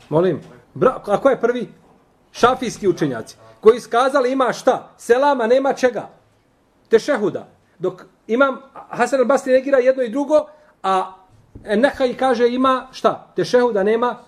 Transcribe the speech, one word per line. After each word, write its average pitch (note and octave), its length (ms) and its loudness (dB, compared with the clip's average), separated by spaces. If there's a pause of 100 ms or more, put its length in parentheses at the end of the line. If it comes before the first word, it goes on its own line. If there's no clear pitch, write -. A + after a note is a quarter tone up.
Molim? D#3 300 0 (360)
Bra-, G#3 300 0
a D4+ 160 0
ko C#4 80 4
je B3+ 120 0
prvi? A#3 280 -2 (640)
Šafijski A#3+ 560 0
učenjaci. C#3 500 -4 (240)
Koji A3+ 160 8
iskazali C4 540 0
ima C4 220 0
šta? - 440 -2
Selama, B3+ 500 0
nema C4+ 260 2
čega? A#3+ 360 -4 (800)
Tešehuda. G#3+ 580 -2 (320)
Dok F3+ 260 -8 (220)
imam B3+ 300 0 (160)
Hasan A#3+ 460 -4
al-Basri C4 320 0
negira C4 260 2
jedno C4 260 2
i A#3+ 60 -4
drugo, C#4+ 360 0 (380)
a F#3+ 300 -2 (500)
Nehaj B3 500 0
kaže A#3+ 360 0
ima B3+ 420 0
šta? - 440 -4
Tešehuda, A3 480 0
nema A#3 320 0 (120)